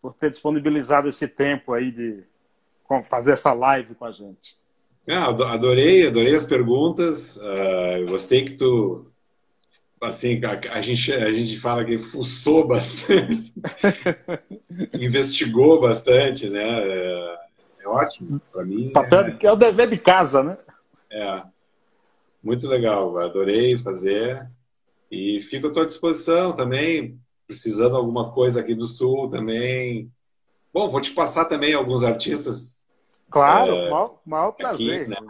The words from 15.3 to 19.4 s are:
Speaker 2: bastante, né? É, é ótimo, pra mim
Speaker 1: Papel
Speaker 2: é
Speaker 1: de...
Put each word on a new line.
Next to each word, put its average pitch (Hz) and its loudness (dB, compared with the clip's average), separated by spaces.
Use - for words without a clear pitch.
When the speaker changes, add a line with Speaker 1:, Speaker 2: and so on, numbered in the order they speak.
Speaker 2:
bastante, 127 2
né? 101 -4
É, 92 -4
é 98 -12
ótimo, 143 -4
pra 92 -10
mim 110 -6
Speaker 1:
Papel 143 6
Speaker 2:
é 196 0
Speaker 1:
de... - -2